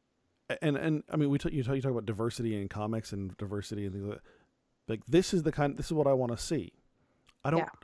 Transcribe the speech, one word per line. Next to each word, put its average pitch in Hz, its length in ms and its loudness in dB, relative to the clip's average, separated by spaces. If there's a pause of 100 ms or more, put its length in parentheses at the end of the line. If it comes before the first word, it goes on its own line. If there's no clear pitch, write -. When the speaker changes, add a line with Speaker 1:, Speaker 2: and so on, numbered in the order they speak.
(500)
Speaker 1:
A-, - 140 -4
and, 147 140 4
and, 156 340 0
I 156 60 0
mean, 147 120 4
we 143 80 4
t-, - 140 -2
you 139 120 0
talk, 135 120 0
you 131 60 0
talk 131 100 0
about 113 140 -2
diversity 113 560 0
in 98 80 -4
comics 110 420 -4
and 98 240 -6
diversity 104 480 -6
and 95 100 -4
things 98 120 -6
like 104 140 -6
that. - 40 -20 (640)
Like, 110 200 -4
this 175 260 4
is 170 100 2
the 151 80 0
kind, 143 240 0
this - 120 -4
is 170 60 -2
what 151 140 4
I 139 60 6
wanna 123 240 0
see. - 340 -4 (720)
I 139 80 2
don't, 165 80 4
Speaker 2:
Yeah. 160 100 -2 (140)